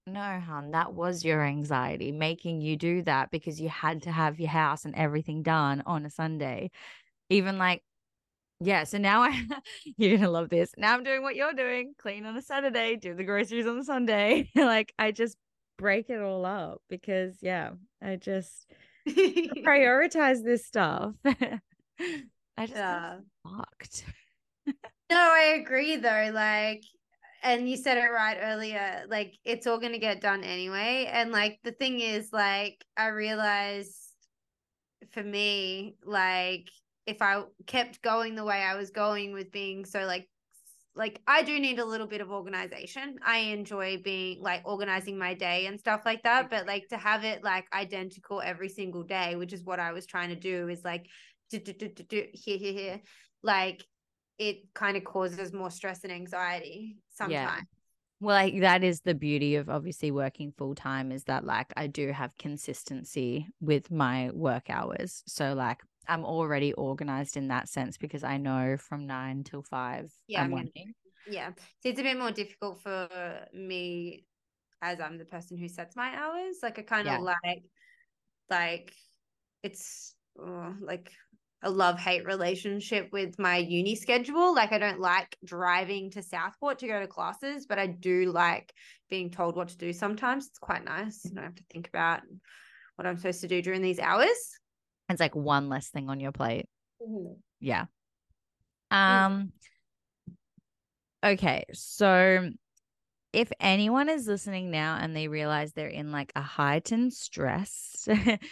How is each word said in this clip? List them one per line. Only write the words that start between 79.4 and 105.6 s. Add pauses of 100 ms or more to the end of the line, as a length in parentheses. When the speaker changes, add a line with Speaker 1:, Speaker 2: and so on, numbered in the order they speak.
Speaker 2:
it's, (260)
uh,
like, (500)
a
love-hate
relationship
with
my
uni
schedule.
Like,
I
don't
like
driving
to
Southport
to
go
to
classes,
but
I
do
like (360)
being
told
what
to
do
sometimes.
It's
quite
nice.
You
don't
have
to
think
about (720)
what
I'm
supposed
to
do
during
these
hours. (500)
Speaker 1:
It's,
like,
one
less
thing
on
your
plate. (320)
Speaker 2:
Mm-hmm. (200)
Speaker 1:
Yeah. (1200)
Speaker 2:
Mm.
Speaker 1:
Um, (1700)
okay,
so (840)
if
anyone
is
listening
now
and
they
realize